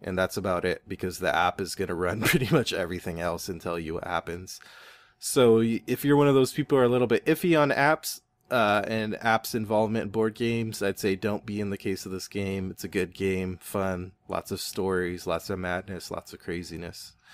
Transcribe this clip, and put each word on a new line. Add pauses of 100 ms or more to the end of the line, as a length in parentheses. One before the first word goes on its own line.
and
that's
about
it,
because
the
app
is
gonna
run
<laughs>
pretty
much
everything
else
and
tell
you
what
happens. (580)
So
y-,
if
you're
one
of
those
people
who
are
a
little
bit
iffy
on
apps, (300)
uh,
and
apps'
involvement
in
board
games,
I'd
say
don't
be
in
the
case
of
this
game.
It's
a
good
game,
fun, (160)
lots
of
stories,
lots
of
madness,
lots
of
craziness. (200)